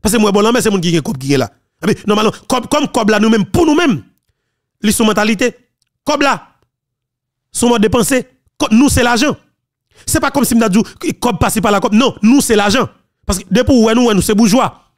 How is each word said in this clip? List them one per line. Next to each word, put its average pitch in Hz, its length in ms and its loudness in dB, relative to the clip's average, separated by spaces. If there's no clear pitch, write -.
Parce 214 120 -2
que 226 60 2
moi, 208 120 2
bord 202 120 2
en 233 80 2
mer, 240 100 0
c'est 220 80 0
le - 20 -2
monde 190 100 -2
qui 170 140 -2
est 151 60 0
cob 123 160 -8
qui 135 160 -2
est 135 40 2
là. 117 120 -2
Eh, - 40 -4
mais, 202 100 0
normalement, 208 260 0
comme, 247 180 -4
comme 302 220 -2
cob 233 220 -2
là, 214 100 0
nous-mêmes, 220 240 2
pour 339 220 0
nous-mêmes, 294 360 0
l'instrumentalité, 214 720 0
cob 294 180 -2
là, 262 260 -2
son 240 160 -2
mode 233 140 0
de 220 60 2
pensée, 254 380 -2
co-, 294 120 -4
nous, 233 180 4
c'est - 140 0
l'argent. 240 340 0
C'est - 140 -2
pas 277 100 -4
comme 269 140 -2
si 233 100 -4
nous 226 140 2
dit, 196 140 2
cob 233 180 -2
passe 220 220 -2
par 208 120 0
la 196 80 0
cob. 214 120 -2
Non, 226 300 2
nous, 247 180 4
c'est 226 160 0
l'argent. 170 320 0
Parce 196 120 -4
que, - 120 -14
depuis, 247 240 2
ouais, 220 200 4
nous, 247 120 2
ouais, 220 80 2
nous, 180 80 2
c'est 220 120 0
bourgeois. 214 520 0